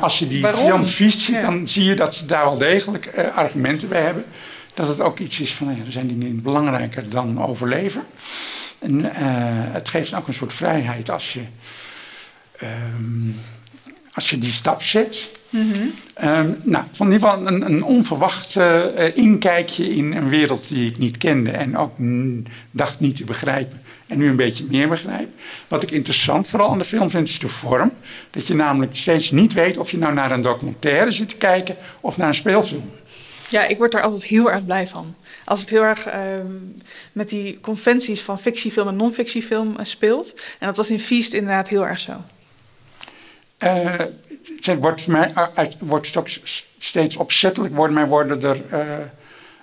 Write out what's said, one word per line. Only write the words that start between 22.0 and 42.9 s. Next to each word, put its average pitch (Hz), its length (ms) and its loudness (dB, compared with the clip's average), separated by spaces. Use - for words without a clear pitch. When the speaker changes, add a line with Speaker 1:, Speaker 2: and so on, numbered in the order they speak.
Speaker 1:
n-, 120 440 -2
dacht 127 300 -4
niet 135 160 2
te - 80 -8
begrijpen 135 580 -4
en - 120 -4
nu 147 100 4
een 131 80 4
beetje 127 320 0
meer 135 200 2
begrijp. 160 400 -4
Wat 160 140 -2
ik - 80 -2
interessant 151 580 0
vooral 208 220 4
aan 208 80 2
de 185 60 -2
film 208 260 0
vind, 165 180 0
is - 100 -4
de 131 100 -4
vorm. 127 440 2
Dat - 160 -6
je 175 80 0
namelijk 139 420 2
steeds - 340 2
niet 190 220 6
weet 185 260 4
of 175 120 -4
je 180 80 -4
nou 156 160 2
naar 139 160 0
een 127 120 2
documentaire 139 680 2
zit 214 180 -2
te - 80 -12
kijken 185 400 2
of - 160 -4
naar 170 120 2
een 147 60 2
speelfilm. 185 560 2
Speaker 2:
Ja, 208 180 2
ik 208 120 0
word 233 140 4
daar 208 100 2
altijd 208 220 -2
heel 226 260 4
erg 196 140 0
blij 185 240 -2
van. 170 260 -12
Als 202 160 0
het 202 100 -6
heel 220 120 6
erg, 220 240 2
ehm, 190 400 -6
met 208 160 -6
die 202 320 -6
conventies 220 600 0
van 196 180 -6
fictiefilm 226 500 -2
en 190 80 -4
non-fictiefilm, 226 800 -2
eh, 208 80 -8
speelt. 226 500 -2
En 190 80 -8
dat 196 100 -4
was 214 140 -2
in 214 100 0
Feast 233 320 0
inderdaad 196 360 -2
heel 202 180 0
erg 185 140 -6
zo. - 120 -10